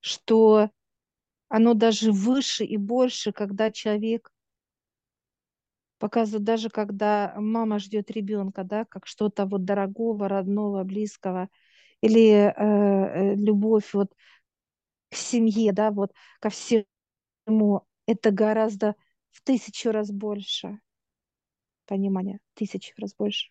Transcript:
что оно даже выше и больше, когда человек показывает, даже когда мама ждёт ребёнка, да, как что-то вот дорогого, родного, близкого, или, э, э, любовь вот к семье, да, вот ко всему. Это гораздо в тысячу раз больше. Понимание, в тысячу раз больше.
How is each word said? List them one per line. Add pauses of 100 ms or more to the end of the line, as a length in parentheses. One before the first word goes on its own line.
что (760)
оно
даже
выше
и
больше,
когда
человек (1700)
показывает,
даже
когда
мама
ждёт
ребёнка,
да,
как
что-то
вот
дорогого,
родного,
близкого, (520)
или,
э,
э,
любовь
вот (1000)
к
семье,
да,
вот (260)
ко
всему. (1200)
Это
гораздо (360)
в
тысячу
раз
больше. (1080)
Понимание, (160)
в
тысячу
раз
больше.